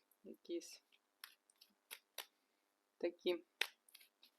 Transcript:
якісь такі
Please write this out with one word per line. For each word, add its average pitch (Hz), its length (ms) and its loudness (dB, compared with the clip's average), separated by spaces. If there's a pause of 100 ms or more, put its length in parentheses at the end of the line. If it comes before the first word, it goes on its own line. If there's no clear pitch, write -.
(240)
якісь - 580 -4 (2250)
такі 170 400 4 (1000)